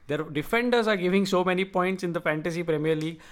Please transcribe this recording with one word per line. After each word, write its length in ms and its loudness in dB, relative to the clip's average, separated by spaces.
Their 160 -2
defenders 640 0
are 120 2
giving 260 2
so 180 2
many 220 0
points 400 -2
in 80 -2
the 80 -4
Fantasy 420 -2
Premier 320 0
League. 260 -4